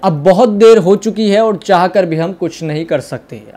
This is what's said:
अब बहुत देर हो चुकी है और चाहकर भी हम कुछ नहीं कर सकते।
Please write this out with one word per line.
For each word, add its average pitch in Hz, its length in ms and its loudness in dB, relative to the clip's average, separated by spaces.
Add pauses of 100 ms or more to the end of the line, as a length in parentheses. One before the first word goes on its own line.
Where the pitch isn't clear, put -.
अब 180 100 0
बहुत 185 360 2
देर 220 280 6
हो 185 180 2
चुकी 208 340 -4
है 202 120 2
और 220 160 -2
चाहकर 185 480 0
भी 160 100 -4
हम 170 180 -4
कुछ 170 300 -8
नहीं 156 220 -6
कर 160 140 -4
सकते। 120 440 -14 (140)